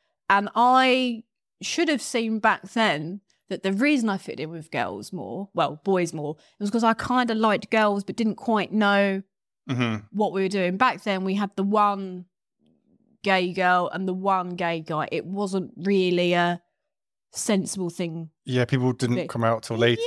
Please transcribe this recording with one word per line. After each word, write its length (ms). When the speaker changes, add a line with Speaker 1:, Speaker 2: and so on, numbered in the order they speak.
Speaker 1:
And 260
I 680
should 260
have 140
seen 380
back 320
then 500
that 140
the 100
reason 360
I 80
fit 220
in 100
with 220
girls 420
more, 400
well, 320
boys 280
more, 220
it 40
was 80
'cause 120
I 100
kinda 420
liked 360
girls 320
but 140
didn't 180
quite 380
know 500
Speaker 2:
Mm-hmm. 420
Speaker 1:
what 220
we 80
were 80
doing. 280
Back 260
then, 200
we 120
had 200
the 80
one 640
gay 300
girl 400
and 140
the 60
one 420
gay 240
guy. 320
It 140
wasn't 520
really 560
a 280
sensible 580
thing. 400
Speaker 2:
Yeah, 200
people 280
didn't 240
Speaker 1:
Big 120
Speaker 2:
come 140
out 200
till 140
later, 300